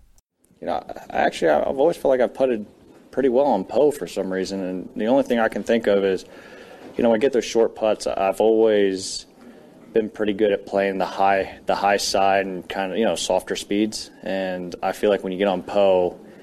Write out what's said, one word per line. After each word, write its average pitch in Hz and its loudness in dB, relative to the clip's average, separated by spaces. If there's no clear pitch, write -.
You 82 -10
know, 85 -4
I, - -10
actually, 156 0
I've 147 0
always 165 2
felt 135 2
like 123 0
I've 117 0
putted 120 0
pretty 131 0
well 127 4
on 98 0
Poa 139 2
for 90 -8
some 92 -6
reason, 95 -4
and 90 -8
the 107 -2
only 135 2
thing 120 -2
I 110 2
can 104 -6
think 113 0
of 101 2
is, 95 0
you 120 0
know, 117 4
when 113 4
I 104 -2
get 135 2
those 117 0
short - 0
putts, 107 -2
I've 95 -2
always 107 2
been 107 0
pretty 104 -4
good 101 2
at - -4
playing 98 0
the 90 -4
high, 98 2
the 95 0
high 101 2
side 98 2
and 92 -10
kind 95 -6
of, 87 -4
you 110 0
know, 90 0
softer 92 -2
speeds, 107 -4
and 92 -6
I 95 -2
feel - 0
like 98 2
when 95 -4
you 90 -6
get 101 2
on 90 0
Poa, 92 2